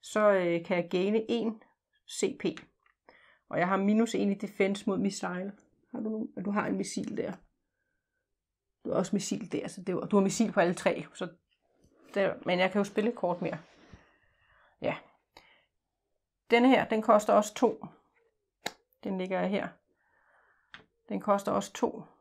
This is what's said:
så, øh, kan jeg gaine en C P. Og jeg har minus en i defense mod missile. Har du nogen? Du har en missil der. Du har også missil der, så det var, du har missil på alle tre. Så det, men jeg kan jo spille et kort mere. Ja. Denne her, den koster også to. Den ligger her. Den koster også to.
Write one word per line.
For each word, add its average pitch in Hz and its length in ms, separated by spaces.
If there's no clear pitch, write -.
så, 214 300
øh, 175 340
kan 185 120
jeg 175 140
gaine 208 400
en 226 320
C - 300
P. - 60
Og - 100
jeg 175 100
har 190 80
minus 214 380
en 202 160
i 196 40
defense 202 520
mod 190 120
missile. 190 540
Har - 100
du 220 80
nogen? 220 360
Du 202 60
har 208 160
en 196 100
missil - 400
der. - 160
Du - 60
har - 80
også 185 180
missil 196 360
der, - 160
så - 140
det 180 140
var, - 100
du 208 100
har 196 60
missil 196 300
på 202 80
alle 175 140
tre. 170 400
Så 180 140
det, - 320
men 180 120
jeg 185 120
kan 214 80
jo 202 60
spille 208 260
et 240 60
kort 175 260
mere. 170 160
Ja. - 160
Denne 240 180
her, - 200
den 220 140
koster 208 300
også 208 220
to. - 320
Den 190 140
ligger 185 280
her. 196 220
Den 196 120
koster 202 320
også 196 200
to. - 300